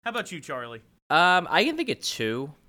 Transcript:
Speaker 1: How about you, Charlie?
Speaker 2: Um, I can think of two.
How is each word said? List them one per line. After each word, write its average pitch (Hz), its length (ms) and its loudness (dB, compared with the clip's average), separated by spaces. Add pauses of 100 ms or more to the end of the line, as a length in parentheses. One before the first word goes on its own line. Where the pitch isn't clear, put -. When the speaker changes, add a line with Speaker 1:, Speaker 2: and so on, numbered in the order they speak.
Speaker 1:
How 226 60 -6
about 226 220 -6
you, 170 80 -8
Charlie? 120 420 -10 (280)
Speaker 2:
Um, 175 400 4
I 175 140 4
can 311 140 0
think 320 120 -4
of 135 120 -2
two. 120 500 -4 (180)